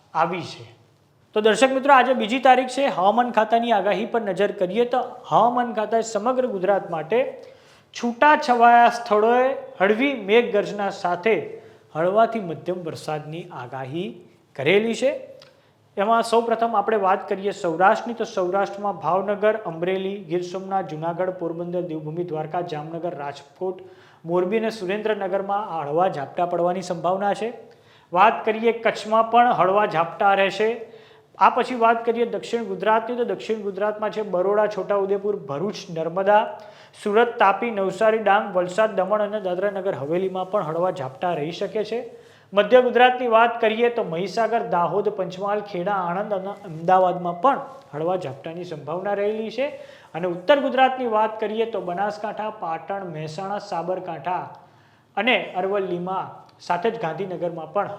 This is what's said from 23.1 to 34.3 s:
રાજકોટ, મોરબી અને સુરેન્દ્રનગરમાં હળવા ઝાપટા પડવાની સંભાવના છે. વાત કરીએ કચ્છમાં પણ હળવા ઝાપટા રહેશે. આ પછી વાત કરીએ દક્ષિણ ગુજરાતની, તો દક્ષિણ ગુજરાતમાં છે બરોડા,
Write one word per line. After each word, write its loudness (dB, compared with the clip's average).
રાજકોટ, -10
મોરબી 0
અને 0
સુરેન્દ્રનગરમાં -4
હળવા 0
ઝાપટા -4
પડવાની -2
સંભાવના -2
છે. -6
વાત 6
કરીએ 2
કચ્છમાં 0
પણ 6
હળવા 4
ઝાપટા 0
રહેશે. 0
આ 6
પછી 0
વાત 4
કરીએ 0
દક્ષિણ -4
ગુજરાતની, 0
તો -2
દક્ષિણ -4
ગુજરાતમાં -4
છે -6
બરોડા, 2